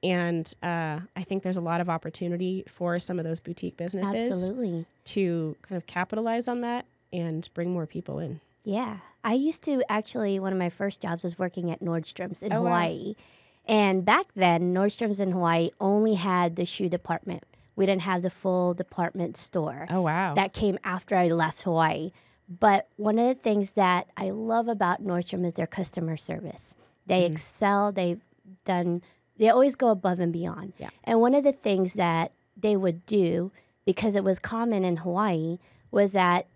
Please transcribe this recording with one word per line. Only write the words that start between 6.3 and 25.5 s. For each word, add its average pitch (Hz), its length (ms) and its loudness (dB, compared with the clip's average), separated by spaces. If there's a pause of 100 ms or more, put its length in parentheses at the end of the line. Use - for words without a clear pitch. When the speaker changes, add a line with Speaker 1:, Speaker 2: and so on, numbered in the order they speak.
Speaker 1:
on 240 140 -4
that 240 240 -6 (280)
and 165 420 -4
bring 175 180 -4
more 170 140 -4
people 156 340 -8
in. 160 200 -8 (220)
Speaker 2:
Yeah. 214 360 -4 (260)
I 220 100 0
used 285 300 0
to 269 260 0
actually, 208 480 -2
one 190 140 -2
of 185 60 0
my 180 100 0
first 196 320 -6
jobs 170 240 -6
was 175 140 -6
working 175 320 -4
at 160 120 -6
Nordstrom's 170 600 -6
in 202 100 -4
Speaker 1:
Oh, 220 100 2
wow. 175 60 2
Speaker 2:
Hawaii. 175 460 0 (520)
And 196 380 4
back 269 220 4 (100)
then, 180 360 4
Nordstrom's 208 480 0
in 190 120 0
Hawaii 170 380 2 (100)
only 208 340 4
had 175 420 0
the 175 80 0
shoe 185 240 -4
department. 175 540 -4 (340)
We 190 100 2
didn't 190 160 2
have 180 200 0
the 180 80 0
full 180 440 0
department 175 600 -4
store. 156 540 -6
Speaker 1:
Oh, 185 120 0
wow. 165 320 0
Speaker 2:
That 190 180 2
came 202 320 0
after 185 320 -2
I 180 120 6
left 165 340 0
Hawaii. 160 500 0 (360)
But 196 480 4
one 208 220 0
of 240 80 4
the 254 80 2
things 208 380 0
that 180 440 2
I 196 140 -4
love 226 380 -2
about 190 360 0
Nordstrom 180 400 -2
is 170 100 -2